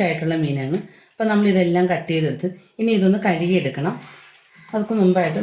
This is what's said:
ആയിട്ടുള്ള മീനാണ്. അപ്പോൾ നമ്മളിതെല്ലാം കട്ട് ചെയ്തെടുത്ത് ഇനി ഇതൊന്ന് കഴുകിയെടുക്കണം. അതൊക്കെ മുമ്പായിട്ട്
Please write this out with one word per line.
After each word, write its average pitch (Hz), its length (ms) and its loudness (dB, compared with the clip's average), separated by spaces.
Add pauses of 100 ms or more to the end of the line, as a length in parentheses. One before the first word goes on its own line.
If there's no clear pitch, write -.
ആയിട്ടുള്ള 160 380 -2
മീനാണ്. 139 360 -2 (340)
അപ്പോൾ 220 200 -2
നമ്മളിതെല്ലാം 185 600 2
കട്ട് - 200 -4
ചെയ്തെടുത്ത് 160 380 -2 (300)
ഇനി 226 180 0
ഇതൊന്ന് 190 280 4
കഴുകിയെടുക്കണം. 170 720 0 (720)
അതൊക്കെ 214 300 -4
മുമ്പായിട്ട് 180 420 2